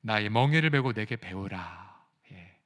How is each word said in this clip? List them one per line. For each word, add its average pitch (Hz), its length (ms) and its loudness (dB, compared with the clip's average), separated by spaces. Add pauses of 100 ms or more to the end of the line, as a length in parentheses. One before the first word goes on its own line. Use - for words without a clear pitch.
나의 107 280 0
멍에를 147 400 4
메고 131 240 2
내게 110 220 -4
배우라. 95 880 -12 (280)
예. 92 240 -20 (100)